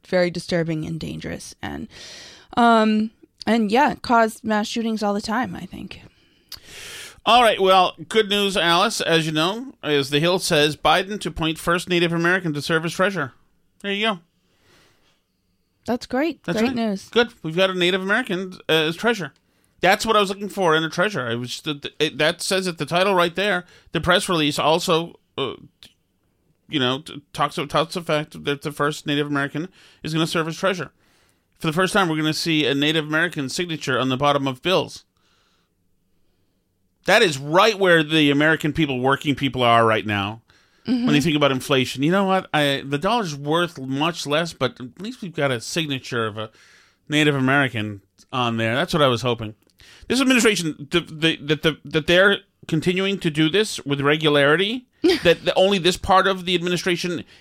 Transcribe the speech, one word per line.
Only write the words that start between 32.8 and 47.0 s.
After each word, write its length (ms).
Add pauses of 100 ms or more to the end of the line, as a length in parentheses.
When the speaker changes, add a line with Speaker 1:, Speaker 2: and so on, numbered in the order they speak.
Speaker 2:
American 420
signature 500
on 120
the 60
bottom 300
of 160
bills. 420 (2000)
That 160
is 160
right 400
where 240
the 280
American 420
people, 280
working 340
people 280
are 240
right 200
now. 360 (440)
Speaker 1:
Mm-hmm. 200
Speaker 2:
When 80
they 60
think 160
about 160
inflation, 500
you 80
know 140
what? 300
I, 320
the 120
dollar's 380
worth 420
much 480
less, 260
but 280
at 200
least 220
we've 120
got 160
a 100
signature 640
of 120
a 120 (580)